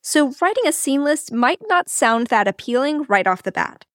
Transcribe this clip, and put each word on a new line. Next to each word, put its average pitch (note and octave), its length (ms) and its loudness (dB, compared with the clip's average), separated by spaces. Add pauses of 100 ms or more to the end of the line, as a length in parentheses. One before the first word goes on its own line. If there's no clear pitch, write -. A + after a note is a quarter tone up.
So D4 360 2
writing G#4 280 0
a D4 40 2
scene C#4 320 -2
list D4 280 -2
might A#3+ 360 0
not F4 220 0
sound A3+ 380 0
that G#3 200 2
appealing C4+ 640 -2
right G3 160 2
off F#3 160 0
the F#3 100 -6
bat. - 440 -6